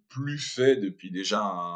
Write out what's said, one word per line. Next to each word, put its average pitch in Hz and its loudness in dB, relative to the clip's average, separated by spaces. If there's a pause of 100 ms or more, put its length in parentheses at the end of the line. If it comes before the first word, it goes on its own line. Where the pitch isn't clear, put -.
plus 143 -6
fait 131 4
depuis 92 -6
déjà 95 -2
un, 87 -4